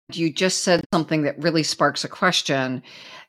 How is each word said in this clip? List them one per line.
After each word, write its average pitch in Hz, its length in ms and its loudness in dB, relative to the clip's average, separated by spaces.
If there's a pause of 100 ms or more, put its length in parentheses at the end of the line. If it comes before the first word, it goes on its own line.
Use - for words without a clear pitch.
(120)
You 165 220 -2
just 185 320 0
said 170 180 4 (100)
something 156 280 0
that 143 180 -2
really 160 240 2
sparks 143 400 0
a 135 60 -8
question. 135 760 0 (460)